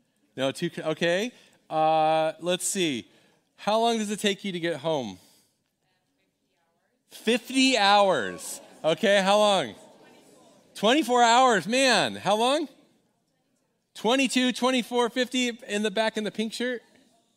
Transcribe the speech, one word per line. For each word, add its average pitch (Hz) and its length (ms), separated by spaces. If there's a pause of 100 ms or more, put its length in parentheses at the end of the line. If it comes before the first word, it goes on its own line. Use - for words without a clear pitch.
(360)
No, 135 160
two, 170 200
co-, 156 180
okay. 170 420 (380)
Uh, 160 680
let's 175 280
see. 151 400 (500)
How 214 220
long 233 200
does 208 100
it 214 100
take 196 240
you - 80
to 170 80
get 160 180
home? 131 420 (1900)
Fifty 254 680
hours. 190 840 (220)
Okay, 196 380
how 196 160
long? 190 380 (1000)
Twenty-four 247 460
hours, 233 460
man. 220 480
How 185 220
long? 262 320 (1200)
Twenty-two, 254 600
twenty-four, 247 560
fifty 247 580
in 208 160
the 214 80
back 220 240
in 214 80
the 196 80
pink 220 220
shirt. 247 280 (560)